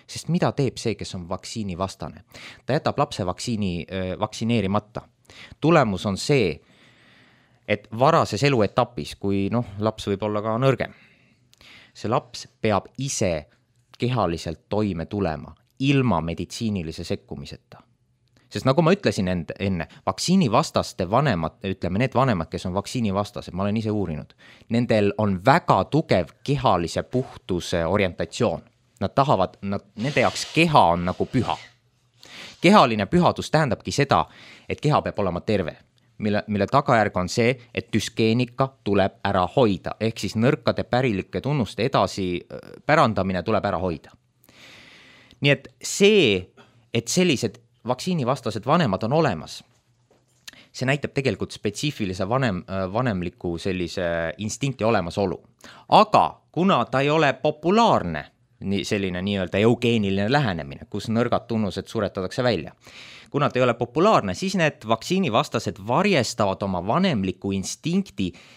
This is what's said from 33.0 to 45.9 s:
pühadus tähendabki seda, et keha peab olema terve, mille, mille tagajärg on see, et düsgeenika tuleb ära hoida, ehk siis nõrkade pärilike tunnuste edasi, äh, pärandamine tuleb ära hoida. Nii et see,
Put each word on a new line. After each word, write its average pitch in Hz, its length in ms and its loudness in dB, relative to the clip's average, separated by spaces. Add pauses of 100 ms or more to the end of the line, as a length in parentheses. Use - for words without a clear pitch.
pühadus 147 400 2
tähendabki 147 400 0
seda, 120 320 2 (460)
et 95 120 -6
keha 139 200 2
peab 87 180 -4
olema 87 240 -2
terve, 95 320 -2 (480)
mille, 104 240 0
mille 101 240 0
tagajärg 117 480 2
on 90 100 -2
see, 117 220 2 (240)
et - 180 -8
düsgeenika 117 800 0 (160)
tuleb 98 400 0
ära 98 160 2 (140)
hoida, 107 420 2
ehk 113 240 -4
siis 107 160 -4
nõrkade 113 480 0
pärilike 110 560 -2
tunnuste 127 400 -2
edasi, 101 560 0
äh, - 340 -16 (120)
pärandamine 98 580 2
tuleb 104 220 0
ära 95 120 -2
hoida. 82 380 -6 (1300)
Nii 143 80 6
et - 220 -2 (100)
see, 185 560 4 (540)